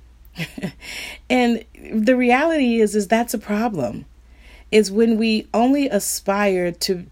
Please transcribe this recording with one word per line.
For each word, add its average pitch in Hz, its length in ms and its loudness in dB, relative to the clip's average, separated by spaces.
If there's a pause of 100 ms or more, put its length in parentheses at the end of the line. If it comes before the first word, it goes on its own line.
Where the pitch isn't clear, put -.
(360)
<laughs> - 360 -10 (580)
And 240 360 0 (260)
the 220 240 2
reality 254 640 2
is, 208 160 2
is 202 120 -2
that's 233 260 0
a 226 60 -6
problem. 208 640 -4 (680)
Is 208 180 4
when 226 260 2
we 220 360 0
only 262 340 2
aspire 196 840 -2
to, 180 400 -6